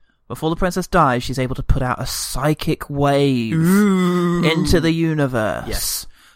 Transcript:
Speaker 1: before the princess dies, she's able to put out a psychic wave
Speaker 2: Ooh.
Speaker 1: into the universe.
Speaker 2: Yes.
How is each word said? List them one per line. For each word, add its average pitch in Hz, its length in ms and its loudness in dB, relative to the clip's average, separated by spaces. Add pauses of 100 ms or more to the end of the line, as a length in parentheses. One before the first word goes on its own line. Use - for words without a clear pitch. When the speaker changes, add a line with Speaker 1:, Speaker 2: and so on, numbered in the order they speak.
(300)
Speaker 1:
before 156 220 -4
the 165 40 -2
princess 180 320 -2
dies, 135 360 2
she's 131 160 -6
able 127 160 -2
to - 80 -8
put - 180 2
out 127 180 -4
a 127 60 -6
psychic - 840 -4
wave 143 640 2
Speaker 2:
Ooh. 180 880 2
Speaker 1:
into 160 360 2
the 160 120 0
universe. 139 760 -2
Speaker 2:
Yes. - 400 -6 (280)